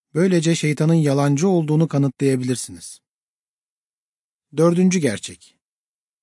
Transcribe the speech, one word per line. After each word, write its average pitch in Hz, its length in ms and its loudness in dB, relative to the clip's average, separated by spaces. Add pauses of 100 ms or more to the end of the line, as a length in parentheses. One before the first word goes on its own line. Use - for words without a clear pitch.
(140)
Böylece 165 400 0
şeytanın 156 400 0
yalancı 143 540 2
olduğunu 160 400 0
kanıtlayabilirsiniz. 131 1120 -4 (1600)
Dördüncü 175 420 2
gerçek. - 600 -6 (640)